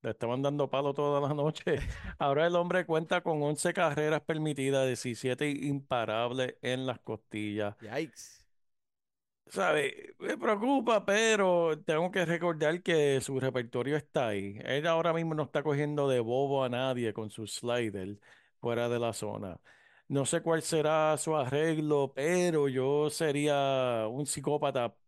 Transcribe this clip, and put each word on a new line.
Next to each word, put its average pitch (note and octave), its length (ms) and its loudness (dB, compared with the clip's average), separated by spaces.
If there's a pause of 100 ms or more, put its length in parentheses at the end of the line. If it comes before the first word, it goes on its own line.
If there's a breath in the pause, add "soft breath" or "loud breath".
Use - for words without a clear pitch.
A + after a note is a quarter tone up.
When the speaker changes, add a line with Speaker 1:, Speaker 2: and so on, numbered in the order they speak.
Speaker 1:
Le A2+ 100 -4
estaban A#2+ 300 -2
dando C#3 280 0
palo C#3 240 0
toda D3 340 2
la C#3+ 60 -2
noche. D3+ 460 0
<laughs> - 400 -8
Ahora C#3+ 280 2
el F3 80 2
hombre F3 300 2
cuenta E3+ 360 0
con D#3 220 0
once D3+ 300 0
carreras D3+ 480 2
permitidas, C#3 680 0
diecisiete B2+ 640 -2
imparables B2+ 1120 -2
en B2+ 240 -4
las B2 140 -4
costillas. G#2 840 -6
Speaker 2:
Yikes. A#2+ 580 -10 (1080)
Speaker 1:
¿Sabe? E3 720 -2
Me D#4 180 -4
preocupa, A3+ 680 2
pero F#3+ 760 4
tengo E3 280 0
que F#3+ 120 0
recordar E3 600 0
que D3 360 4
su C3+ 200 -4
repertorio B2+ 580 -2
está C#3+ 300 0
ahí. G2+ 360 -4
Él C#3+ 220 -2
ahora E3 260 2
mismo E3 220 0
no D3+ 100 -2
está C#3+ 200 -2
cogiendo D3 440 0
de B2+ 120 4
bobo C3+ 440 0
a B2+ 60 0
nadie B2 440 -2
con A2 180 -8
su G#2+ 160 -10
slider G#2 720 -4 (420 soft breath)
fuera A#2+ 280 0
de A#2+ 100 0
la A#2 120 0
zona. G#2 480 -8 (480 soft breath)
No C#3 200 0
sé E3 140 0
cuál E3 200 0
será D#3 560 2
su D#3 180 -2
arreglo, D3+ 800 2
pero D#3+ 540 2
yo C#3 400 2
sería C#3 1000 0
un C3+ 180 -4
psicópata C#3 680 -2 (120)